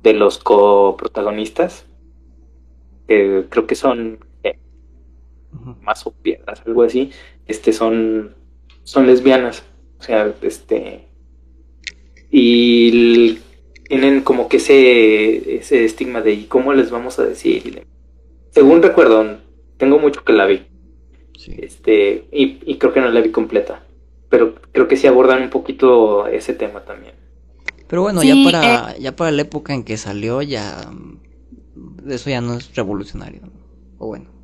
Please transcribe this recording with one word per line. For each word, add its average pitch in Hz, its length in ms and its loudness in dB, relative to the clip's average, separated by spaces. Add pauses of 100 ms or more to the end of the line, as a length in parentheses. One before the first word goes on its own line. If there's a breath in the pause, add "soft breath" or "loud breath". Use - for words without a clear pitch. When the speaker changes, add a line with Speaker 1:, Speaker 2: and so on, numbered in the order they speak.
Speaker 1:
de 113 120 4
los 104 240 0
coprotagonistas, 104 1500 0 (1200)
que 98 400 0
creo 113 180 -4
que - 80 -4
son, 117 440 -4 (240)
eh, - 160 -8 (920)
Speaker 2:
Ujú. 120 300 -20
Speaker 1:
más 104 240 -8
o 113 60 -12
piedras, - 540 -10
algo 113 160 0
así, 127 280 -2 (360 loud breath)
este, 107 260 -4
son, 113 640 -4 (500)
son 135 220 0
lesbianas, 127 580 2 (340)
o - 40 -20
sea, 107 300 -2 (100)
este, - 680 -8 (1200)
y 120 580 4
el, 117 500 2 (480)
tienen 135 360 0
como 123 260 -2
que 135 80 0
ese, 123 1000 4
ese 120 280 0
estigma 120 380 -6
de, 107 100 0
"¿y 104 120 -6
cómo 131 280 -2
les 123 180 0
vamos 120 280 -10
a 120 60 0
decir?". - 420 -4
Y - 40 -12
de, - 160 -20 (640)
según 156 320 6
recuerdo, 113 560 2 (380)
tengo 139 220 2
mucho 143 260 -2
que - 80 2
la 101 140 4
vi, 98 160 0 (760)
Speaker 2:
Sí. - 200 -20
Speaker 1:
este, - 760 -2
y, 139 320 -2
y 143 140 -8
creo 127 160 0
que 135 60 2
no 123 100 0
la 120 100 2
vi 110 100 0
completa, - 520 -4 (480)
pero - 240 2 (180)
creo - 160 0
que 139 80 2
sí 139 100 0
abordan 127 360 4
un 127 80 -8
poquito 117 760 0
ese 113 280 -8
tema 104 260 -10
también. - 340 -20 (720)
Speaker 2:
Pero 175 140 -4
bueno, 190 220 -2
Speaker 3:
Sí, 269 60 4
Speaker 2:
ya 269 220 6
para, 240 420 0
Speaker 3:
eh. - 80 -18
Speaker 2:
ya 131 140 -10
para 165 160 -2
la 147 120 -2
época 147 320 -10
en 123 100 -8
que 110 140 -10
salió, 110 420 -8
ya, 104 500 -10
mm, - 1200 -20
eso 127 200 -10
ya 123 100 -6
no 120 140 -6
es 120 200 -14
revolucionario, 101 680 -10
¿no? - 100 -20 (460)
O 110 80 -14
bueno. - 240 -16 (140)